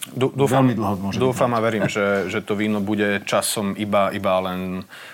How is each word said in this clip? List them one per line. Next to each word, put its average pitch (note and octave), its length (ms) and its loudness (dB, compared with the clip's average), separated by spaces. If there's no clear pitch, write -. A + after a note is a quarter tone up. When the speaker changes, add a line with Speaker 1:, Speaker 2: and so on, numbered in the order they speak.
Speaker 1:
Dú-, C3 240 0
dúfam, C3+ 320 2
Speaker 2:
veľmi B2+ 80 6
dlho G#2 300 0
môže G2 180 -4
byť. A#2+ 60 2
Speaker 1:
dúfam B2 260 2
a A#2+ 80 0
verím, A2 260 2
že, G2+ 460 0
že G#2+ 80 -2
to G2+ 160 -4
víno G#2+ 240 0
bude G2+ 420 0
časom G2 540 -2
iba, G2+ 340 2
iba G2 320 0
len, F#2 460 -6